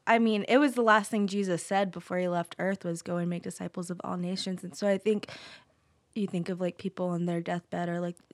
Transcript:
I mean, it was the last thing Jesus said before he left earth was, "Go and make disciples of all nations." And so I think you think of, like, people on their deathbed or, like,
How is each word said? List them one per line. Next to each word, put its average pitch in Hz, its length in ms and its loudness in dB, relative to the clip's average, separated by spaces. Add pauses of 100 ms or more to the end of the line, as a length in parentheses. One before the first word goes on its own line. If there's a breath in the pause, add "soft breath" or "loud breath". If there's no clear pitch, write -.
I 226 100 6
mean, 214 300 2
it 240 100 8
was 285 160 6
the 240 80 2
last 214 280 6
thing 208 180 2
Jesus 190 360 0
said 196 280 2
before 180 260 -6
he 180 80 0
left 175 320 -2
earth 190 260 -2
was, 170 160 -4
"Go 175 180 -4
and 175 120 0
make 170 140 -4
disciples 180 460 -8
of 180 120 -8
all 185 140 -6
nations." 180 480 -4
And 180 120 -12
so 208 120 0
I 196 100 4
think 208 320 0 (840 loud breath)
you 208 100 0
think 175 220 -4
of, 180 120 -4
like, 175 180 -2
people 185 320 -4
on 175 160 0
their 170 140 0
deathbed 175 480 -4
or, 170 120 -2
like, 175 160 -4 (180)